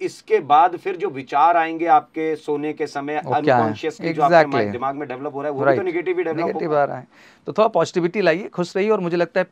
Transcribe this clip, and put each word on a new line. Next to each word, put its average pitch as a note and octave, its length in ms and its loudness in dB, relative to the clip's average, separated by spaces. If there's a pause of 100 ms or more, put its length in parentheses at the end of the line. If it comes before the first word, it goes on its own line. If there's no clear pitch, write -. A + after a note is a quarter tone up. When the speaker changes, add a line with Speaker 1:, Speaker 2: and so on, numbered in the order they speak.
Speaker 1:
इसके G3 380 -2
बाद D#3+ 360 4
फिर F#3 200 -6
जो F#3 120 -6
विचार C#3 480 2
आएंगे D#3+ 300 -2
आपके D#3 500 0
सोने D3+ 360 -4
के D3+ 140 -6
समय, C#3+ 380 -6
Speaker 2:
वो D3 160 0
क्या C#3+ 160 4
है? A#2+ 60 4
Speaker 1:
अनकॉन्शियस A2 380 -4
के E3 120 -4
जो D#3 100 -4
आपके C#3+ 120 6
Speaker 2:
Exactly। D3+ 200 6
Speaker 1:
माइंड, G#2 180 0
दिमाग C3+ 220 -4
में C#3+ 140 -8
डेवलप C3 260 -8
हो C#3 80 -6
रहा D3+ 60 -4
है, D3 40 -2
वो C3+ 80 -4
भी C3 60 0
Speaker 2:
right। C3+ 120 4
Speaker 1:
तो G#2 60 -2
नेगेटिव F3 340 -4
ही F3+ 60 -2
डेवलप D#3 160 -4
Speaker 2:
नेगेटिव E3+ 280 -4
Speaker 1:
होगा। D3+ 140 2
Speaker 2:
आ - 20 0
रहा C3+ 140 -4
है। B2 100 -18 (380)
तो D#3+ 60 -8
थोड़ा A3 160 2
पॉजिटिविटी F3+ 520 -2
लाइए, F3+ 280 0
खुश - 280 -6
रहिए। G3+ 140 0
और G#3+ 100 0
मुझे F3 160 -2
लगता F3 240 0
है F3+ 120 -2